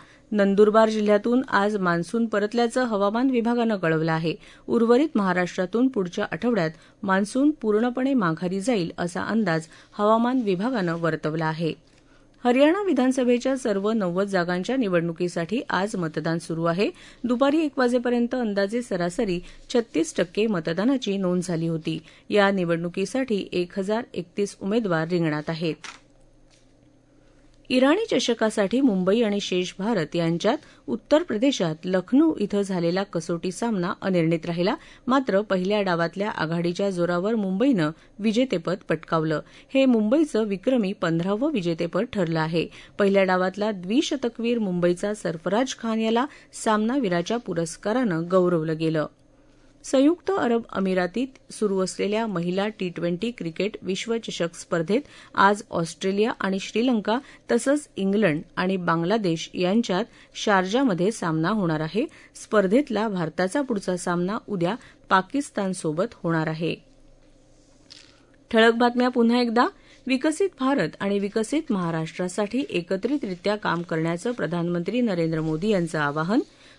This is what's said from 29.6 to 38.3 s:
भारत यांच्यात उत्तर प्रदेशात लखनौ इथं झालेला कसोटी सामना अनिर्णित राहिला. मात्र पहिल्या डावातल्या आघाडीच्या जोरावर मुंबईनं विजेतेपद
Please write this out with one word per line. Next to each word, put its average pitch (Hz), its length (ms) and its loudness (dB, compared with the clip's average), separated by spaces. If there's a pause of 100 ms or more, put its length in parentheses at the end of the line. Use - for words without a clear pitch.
भारत 190 360 -2
यांच्यात 170 420 0 (300)
उत्तर 285 360 2
प्रदेशात 214 520 0 (100)
लखनौ 240 540 2
इथं 202 220 0
झालेला 185 420 0
कसोटी 175 480 -4
सामना 196 500 -2
अनिर्णित 170 440 2
राहिला. 175 300 0 (320)
मात्र 247 340 2
पहिल्या 202 400 0
डावातल्या 180 480 -2
आघाडीच्या 175 600 -2
जोरावर 175 460 0
मुंबईनं 190 560 2 (280)
विजेतेपद 202 560 0 (140)